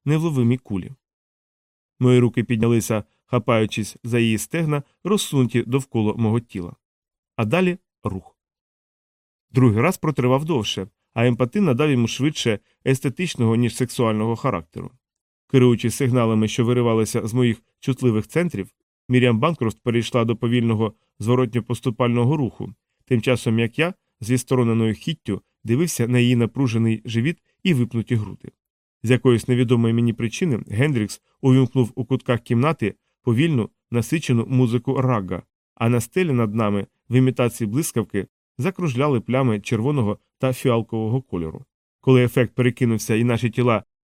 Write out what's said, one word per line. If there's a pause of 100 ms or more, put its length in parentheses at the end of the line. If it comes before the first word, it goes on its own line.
невловимі
кулі. (1080)
Мої
руки
піднялися, (220)
хапаючись
за
її
стегна, (220)
розсунуті
довкола
мого
тіла. (600)
А
далі (260)
рух. (1120)
Другий
раз
протривав
довше, (260)
а
емпатин
надав
йому
швидше (280)
естетичного,
ніж
сексуального
характеру. (560)
Керуючись
сигналами,
що
виривалися
з
моїх (180)
чутливих
центрів, (400)
Міріам
Банкрофт
перейшла
до
повільного (240)
зворотньо-поступального
руху, (300)
тим
часом
як
я, (260)
з
відстороненою
хіттю, (220)
дивився
на
її
напружений
живіт (200)
і
випнуті
груди. (540)
З
якоїсь
невідомої
мені
причини
Гендрікс (180)
увімкнув
у
кутках
кімнати (280)
повільну, (200)
насичену
музику
рагга, (320)
а
на
стелі
над
нами, (240)
в
імітації
блискавки, (320)
закружляли
плями
червоного (200)
та
фіалкового
кольору. (360)
Коли
ефект
перекинувся
і
наші
тіла (200)